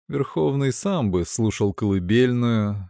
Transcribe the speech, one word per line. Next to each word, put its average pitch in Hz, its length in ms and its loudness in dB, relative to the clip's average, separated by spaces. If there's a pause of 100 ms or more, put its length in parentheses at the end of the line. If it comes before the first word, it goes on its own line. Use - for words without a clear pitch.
Верховный 139 680 0
сам 160 380 -2
бы 87 120 2
слушал 104 480 0
колыбельную, 107 1200 0